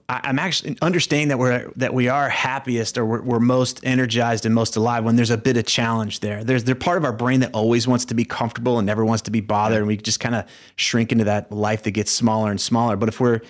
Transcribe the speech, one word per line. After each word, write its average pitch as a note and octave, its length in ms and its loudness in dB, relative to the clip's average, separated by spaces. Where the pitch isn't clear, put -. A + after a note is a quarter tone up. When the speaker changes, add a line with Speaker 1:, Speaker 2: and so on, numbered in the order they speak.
Speaker 1:
I, B2+ 140 -4
I'm C3+ 160 -2
actually D3+ 420 -4
understanding D#3 480 0
that C3+ 120 0
we're, B2 340 0
that B2 180 -2
we B2 160 2
are C#3 200 0
happiest B2+ 680 -2
or A#2+ 80 0
we're, A2+ 180 -2
we're A#2 180 2
most B2+ 420 2
energized A#2 640 0
and A2 80 2
most A#2 220 0
alive A2+ 280 0
when A2+ 120 4
there's A#2 140 4
a A#2 60 2
bit A#2+ 200 0
of A2+ 100 0
challenge A2+ 540 -2
there. G#2 240 -6
There's, B2 180 2
there's B2+ 160 0
part F3+ 200 0
of D#3 60 0
our B2+ 80 -2
brain B2 280 2
that A#2+ 120 0
always A#2 360 2
wants B2 180 2
to A#2 80 -6
be A#2 100 0
comfortable A#2+ 540 -2
and G2+ 80 0
never G#2+ 180 0
wants A2 180 0
to G#2 100 -6
be A2 80 2
bothered, G#2+ 340 0
Speaker 2:
Yeah. A2 40 2
Speaker 1:
and G#2+ 100 0
we G#2+ 80 0
just A2 240 -4
kinda A#2 260 -2
shrink A#2 340 0
into A#2 140 4
that G#2 260 0
life G#2+ 320 -2
that A2 100 -2
gets G#2 200 -2
smaller A2 400 0
and G2+ 80 -4
smaller. A#2 340 0
But A2 140 0
if - 100 -6
we're A#2+ 320 2